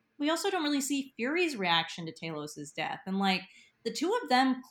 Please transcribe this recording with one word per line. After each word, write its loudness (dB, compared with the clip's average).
we 0
also 0
don't 0
really 2
see -2
Fury's 0
reaction 0
to -8
Talos's -8
death. -6
And, -2
like, 2
the -4
two 0
of -6
them 4